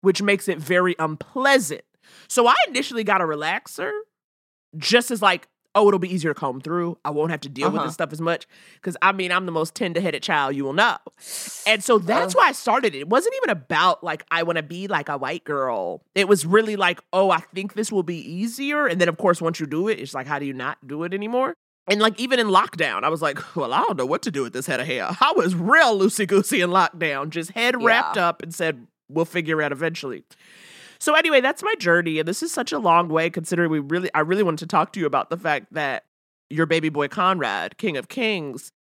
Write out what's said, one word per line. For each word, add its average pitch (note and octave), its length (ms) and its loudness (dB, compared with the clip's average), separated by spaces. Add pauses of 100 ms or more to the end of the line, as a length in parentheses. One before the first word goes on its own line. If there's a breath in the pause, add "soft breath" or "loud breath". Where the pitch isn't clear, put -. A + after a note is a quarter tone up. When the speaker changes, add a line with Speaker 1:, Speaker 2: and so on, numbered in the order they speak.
Speaker 1:
which F#3 220 4
makes G3+ 260 0
it E3+ 100 -2
very F3+ 400 2
unpleasant. F3+ 840 0 (440 soft breath)
So A#3 220 4
I C4 80 6 (100)
initially B3 380 -4
got G3 160 4
a F3+ 40 2
relaxer D#3 680 -4 (840)
just A3+ 340 2
as, A3 120 -4
like, F#3 260 2 (260)
"Oh, G#3 120 6
it'll G3 140 6
be F3+ 120 -4
easier D#3+ 220 0
to - 60 -14
comb C3+ 200 -4
through. E3+ 440 -4
I C3+ 60 -4
won't D3+ 200 0
have D#3 120 -4
to C#3 60 -12
deal C#3+ 220 -2
with F#3+ 80 -4
Speaker 2:
Uh-huh. D3 80 -2
Speaker 1:
this B2+ 80 -8
stuff D#3 180 -6
as D3+ 80 -10
much." E3 260 -4 (360 soft breath)
'Cause, F#3 200 -8
I F#3+ 100 4
mean, F#3 180 -4
I'm F#3 160 0
the F3 60 -6
most D#3+ 220 -2
tender-headed F3 480 -2
child C#3+ 340 0
you C#3 80 -4
will C3+ 80 -4
know. G3 240 2 (720 loud breath)
And G#3+ 180 2
so A#3 140 6
that's F#3 360 0
Speaker 2:
Ugh. B3+ 40 4
Speaker 1:
why C#4 100 6
I C4+ 40 2
started A#3+ 420 0
it. C3+ 60 -8
It D3 80 -10
wasn't E4+ 280 2
even B4+ 140 2
about, E3+ 520 2
like, D#3 280 -6
"I E3+ 120 2
wanna E3+ 200 -2
be E3+ 260 -10
like D#3+ 200 -2
a D3 80 -4
white C#3 280 -6
girl." A#2+ 580 -4 (120)
It F#3+ 140 2
was F#3 180 4
really G#3+ 300 2
like, F3+ 240 0 (120)
"Oh, F#3+ 180 4
I E3 100 4 (140)
think F#3+ 200 -8
this G#3+ 180 -4
will G3 100 0
be E3+ 160 -4
easier." A#3+ 680 -2
And F3+ 140 0
then, F3 80 6
of E3 80 -2
course, F3 240 2
once E3 200 -4
you D#3 60 -4
do D#3 220 -2
it, A3 120 -2
it's C3+ 140 -12
like, C3 120 -6
"How C#3+ 120 -4
do C#3+ 80 -6
you C#3 80 -6
not B2+ 320 -6
do D3 180 -8
it F3 100 -6
anymore?" A#3+ 400 -4 (320)
And, G#3 140 2
like, A3 200 2
even B3+ 180 0
in A3+ 100 2
lockdown, E3 560 2
I C#3+ 40 2
was D#3+ 140 -2
like, C#3+ 160 -2 (180)
"Well, C3 160 -4
I D3 100 0
don't - 140 0
know C3 100 -2
what D#3+ 160 -2
to - 80 -4
do C#3+ 120 -4
with A#2 100 -6
this C3 140 -6
head B2+ 140 -2
of C3 60 -4
hair." B2+ 220 -4
<laughs> - 120 -2
I C#4+ 160 4
was F#3 180 2
real A3+ 440 4
loosey-goosey G3 640 2
in F3 100 2
lockdown, D#3+ 600 0
just E3 220 -8
head A#3+ 300 0
wrapped A3+ 340 2
Speaker 2:
Yeah. F3+ 120 2
Speaker 1:
up E3+ 140 -4
and E3 120 -12
said, D#3 320 -4 (220)
"We'll D#3+ 160 0
figure D#3+ 360 -2
it D3+ 60 2
out C#3+ 60 -2
eventually." C#3+ 520 -6 (800 loud breath)
So D4+ 120 2
anyway, D#4 260 6
that's C4+ 220 0
my G#4 160 0
journey. E3+ 400 2
And D#3 100 -2
this G3 140 -4
is E4 100 -6
such C4 200 -4
a D#4 60 -2
long F3 300 4
way E3 220 2
considering E3+ 400 -2
we D#3 80 0
really, D#3+ 360 -2
I D#3 60 4
really F3+ 220 2
wanted E3 160 0
to - 80 -10
talk D#3+ 260 0
to G3+ 80 -6
you D#3+ 60 0
about C#3 240 -2
the E3 80 -6
fact D3+ 340 -4
that C#3+ 320 -4 (460)
your D#3+ 160 0
baby D#3+ 240 0
boy, C#3+ 180 -2
Conrad, C3+ 720 -2
King F3 180 -4
of B2+ 120 -8
Kings F#3+ 640 -6 (100)